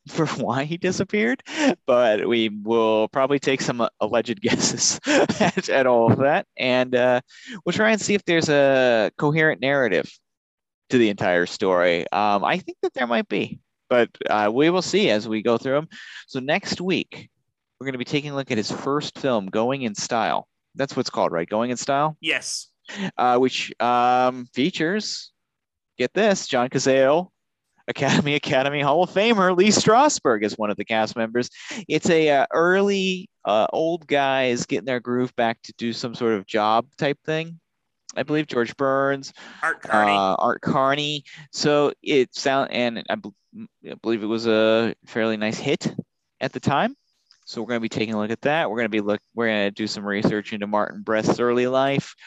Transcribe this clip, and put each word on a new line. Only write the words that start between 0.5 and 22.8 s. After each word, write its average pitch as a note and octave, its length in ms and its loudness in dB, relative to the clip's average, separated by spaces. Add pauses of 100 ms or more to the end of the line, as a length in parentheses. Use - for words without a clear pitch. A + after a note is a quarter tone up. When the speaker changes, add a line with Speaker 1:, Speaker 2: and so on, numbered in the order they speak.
Speaker 1:
he D#3+ 120 -6
disappeared, G#3 640 -2 (440)
but A2+ 400 4
we A2+ 220 2
will A2 600 2
probably C#3 300 0
take C3+ 220 0
some A#2+ 260 -2 (140)
alleged A2 400 -2
<laughs> - 20 -12
guesses - 640 0
at, G#3+ 600 0
at C3 180 2
all A#2 260 4
of - 60 2
that. D3 280 0 (100)
And, B2+ 380 0
uh, B2 260 2 (440)
we'll F3+ 80 -2
try G#3+ 200 2
and G#3 80 0
see - 140 -2
if G3+ 100 -2
there's E3 240 0
a C3 680 4
coherent D3+ 440 2
narrative B2 500 0 (800)
to B2+ 80 4
the A2+ 100 6
entire F2+ 380 2
story. F2+ 540 2 (120)
Um, G2+ 320 2
I D#3+ 140 0
think F4 240 -12
that F#4 120 -4
there A#3+ 120 -4
might A3+ 220 -2
be, - 320 -4 (280)
but, A#2+ 200 4 (200)
uh, G#2 240 2
we D3 180 4
will F3+ 120 0
see F3+ 280 0
as G#2+ 180 0
we A2 140 -4
go A#2 140 2
through C3+ 220 -2
'em. D#3+ 100 -6 (380)
So C3+ 140 -8
next D3+ 400 -4
week, F3+ 500 -4 (480)
we're B2+ 80 -10
gonna C3 120 -6
be A#2 60 -6
taking D3 280 -4
a - 20 -8
look C#3 160 -6
at A2+ 80 0
his G2+ 140 -4
first C#3+ 460 -4
film, A#2 280 0
Going A#2+ 360 -2
in G#2+ 120 -4
Style. F2+ 540 -2 (260)
That's - 220 -6
what C3 60 -2
it's - 80 -6
called, F#2 220 0
right? E2+ 160 -4
Going A#2 220 -2
in A#2+ 60 -4
Style? D3 440 -2
Speaker 2:
Yes. - 480 -6 (480)